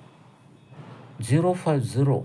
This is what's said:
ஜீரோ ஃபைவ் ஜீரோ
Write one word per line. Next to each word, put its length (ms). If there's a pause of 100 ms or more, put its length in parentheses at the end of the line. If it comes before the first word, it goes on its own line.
(1300)
ஜீரோ 220 (120)
ஃபைவ் 200 (120)
ஜீரோ 320